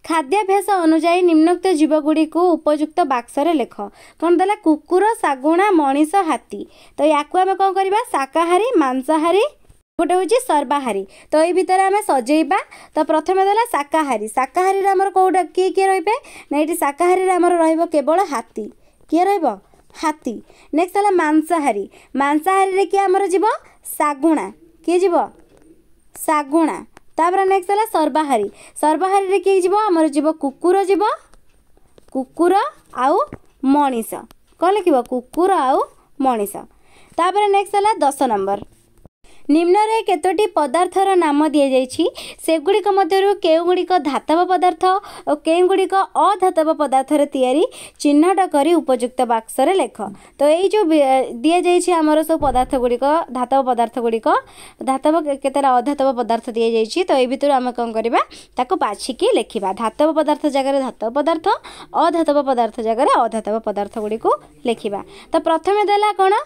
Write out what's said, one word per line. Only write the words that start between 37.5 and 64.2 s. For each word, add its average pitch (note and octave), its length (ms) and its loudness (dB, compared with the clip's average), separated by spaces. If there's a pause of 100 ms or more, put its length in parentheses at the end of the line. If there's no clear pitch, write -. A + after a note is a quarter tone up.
ହେଲା G#4 220 2
ଦଶ C#4 240 0
ନମ୍ବର। G3+ 560 -4 (720)
ନିମ୍ନରେ G4+ 520 2
କେତୋଟି F#4 440 0
ପଦାର୍ଥର F4+ 680 0
ନାମ D#4 340 2
ଦିଆଯାଇଛି, C4+ 560 0 (400)
ସେଗୁଡ଼ିକ F4+ 440 0
ମଧ୍ୟରୁ G4 460 2
କେଉଁଗୁଡ଼ିକ F4 640 0
ଧାତବ C#4+ 460 -2
ପଦାର୍ଥ F4+ 400 0 (440)
ଓ C#4+ 60 0
କେଉଁଗୁଡ଼ିକ F4+ 600 0 (220)
ଅଧାତବ F4+ 560 2
ପଦାର୍ଥରେ C#4+ 540 0
ତିଆରି, C4+ 380 0 (340)
ଚିହ୍ନଟ D4+ 480 2
କରି D#4 280 2
ଉପଯୁକ୍ତ B3+ 480 -2
ବାକ୍ସରେ A#3 520 0
ଲେଖ। C#4 240 -2 (400)
ତ - 40 -10
ଏଇ E4 260 2
ଯୋଉ G#4 160 2
ବି-, C4+ 480 2
ଦିଆଯାଇଛି F4 600 0
ଆମର D#4 300 2
ସବୁ D#4+ 160 -2
ପଦାର୍ଥଗୁଡ଼ିକ, B3+ 640 0 (280)
ଧାତବ B3+ 300 0
ପଦାର୍ଥଗୁଡ଼ିକ, A#3 640 -2 (540)
ଧାତବ C4+ 380 0
କେ-, C#4 200 -6
କେତେଟା C4+ 360 0
ଅଧାତବ C4+ 360 0
ପଦାର୍ଥ A3+ 380 -2
ଦିଆଯାଇଛି। A3+ 540 0
ତ F#4 80 -4
ଏଇ C4 140 2
ଭିତରୁ C#4 260 0
ଆମେ B3 200 0
କ'ଣ A#3 200 -6
କରିବା? A#3 280 0 (360)
ତାକୁ B3+ 200 -2
ବାଛିକି - 580 -4
ଲେଖିବା। G3+ 380 -4
ଧାତବ A#3 400 -2
ପଦାର୍ଥ D4 340 -2
ଜାଗାରେ C4+ 340 0
ଧାତବ A#3 300 -6
ପଦାର୍ଥ, D#4 360 -2 (480)
ଅଧାତବ D#4 480 0
ପଦାର୍ଥ A#3+ 380 -2
ଜାଗାରେ A3+ 360 0
ଅଧାତବ A3 420 -2
ପଦାର୍ଥଗୁଡ଼ିକୁ G#3+ 720 -4 (360)